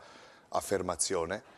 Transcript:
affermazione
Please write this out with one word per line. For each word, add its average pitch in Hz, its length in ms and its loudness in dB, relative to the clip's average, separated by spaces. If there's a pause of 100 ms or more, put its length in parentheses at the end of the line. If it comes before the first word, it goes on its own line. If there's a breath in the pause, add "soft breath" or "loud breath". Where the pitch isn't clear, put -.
(480 loud breath)
affermazione 90 960 0 (140 loud breath)